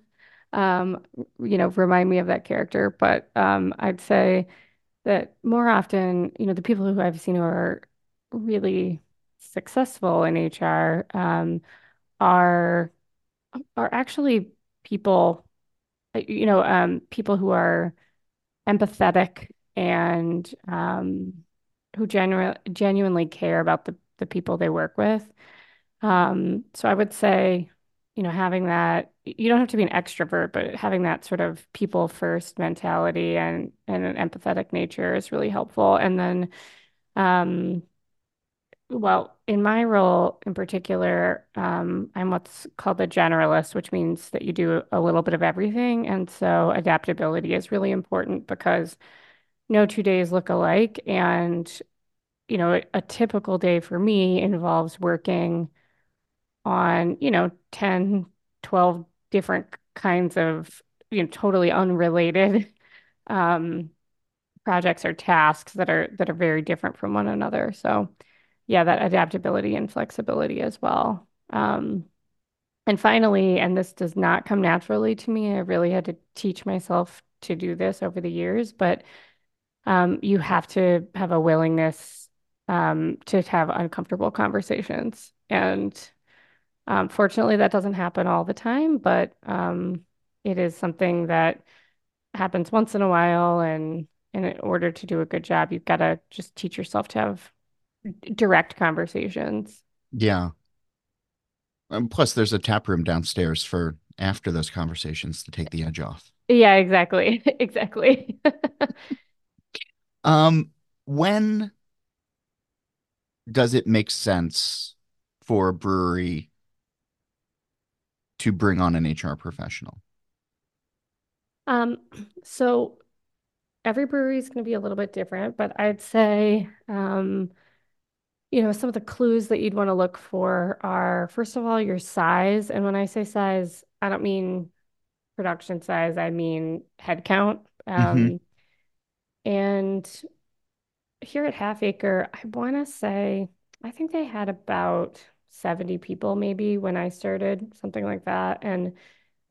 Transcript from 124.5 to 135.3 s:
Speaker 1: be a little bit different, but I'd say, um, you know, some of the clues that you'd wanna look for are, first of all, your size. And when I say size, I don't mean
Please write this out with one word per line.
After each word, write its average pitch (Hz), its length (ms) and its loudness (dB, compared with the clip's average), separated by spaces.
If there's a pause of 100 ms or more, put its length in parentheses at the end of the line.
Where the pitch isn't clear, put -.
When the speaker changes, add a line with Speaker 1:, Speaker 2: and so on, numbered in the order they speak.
Speaker 1:
be 226 100 -4
a 208 60 -4
little 202 160 -6
bit 202 160 -6
different, 190 440 -6
but - 220 -4
I'd 208 220 0
say, 214 680 2 (200)
um, 190 640 -2 (1000)
you 247 120 2
know, 214 100 2
some 226 160 -4
of 220 60 -4
the 214 60 -6
clues 226 460 0
that 226 140 0
you'd 208 140 -2
wanna 196 200 0
look 180 240 0
for 185 640 -2
are, 185 480 -2
first 226 280 -6
of 240 80 -4
all, 226 160 0
your 190 200 -2
size. 190 720 2
And 202 120 -2
when 196 120 0
I 196 100 -2
say 208 160 -4
size, 190 640 -4 (180)
I 202 60 0
don't 196 160 -4
mean 185 460 -4 (640)